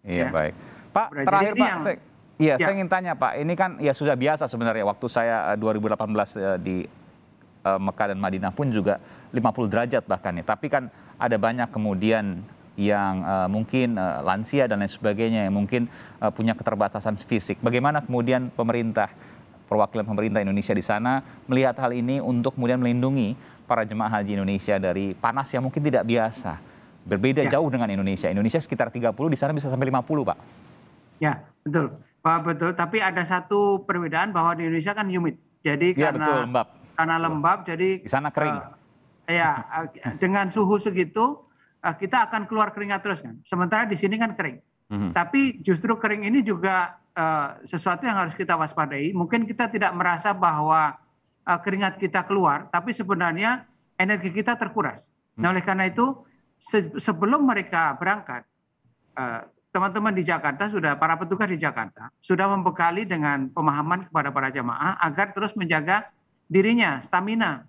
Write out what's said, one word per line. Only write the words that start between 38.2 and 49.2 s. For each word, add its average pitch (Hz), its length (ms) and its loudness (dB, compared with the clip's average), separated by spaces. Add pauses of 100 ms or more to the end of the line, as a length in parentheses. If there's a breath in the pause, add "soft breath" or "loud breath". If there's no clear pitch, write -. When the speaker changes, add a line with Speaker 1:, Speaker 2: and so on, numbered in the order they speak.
Speaker 1:
kering. 147 280 0 (680)
Speaker 2:
eh, 170 160 2
ya, 143 240 0 (320)
eh, - 200 -8
dengan 190 320 2
suhu 202 280 4
segitu, 208 640 0 (400 soft breath)
eh, 170 120 -2
kita 214 360 0
akan 214 160 -4
keluar 214 240 0
keringat 202 320 -4
terus 196 200 -4
kan. 113 200 -14
Sementara 180 440 0
di 202 120 -2
sini 202 200 0
kan 220 160 0
kering. 151 280 -6 (280)
Speaker 1:
Mhm. 101 240 -2
Speaker 2:
Tapi 240 480 2
justru 196 360 2
kering 208 280 -2
ini 247 160 4
juga, 185 560 0 (160)
eh, 160 340 0 (180)
sesuatu 175 400 -2
yang 220 120 0
harus 170 160 0
kita 180 200 -2
waspadai. 156 600 -2
Mungkin 196 320 2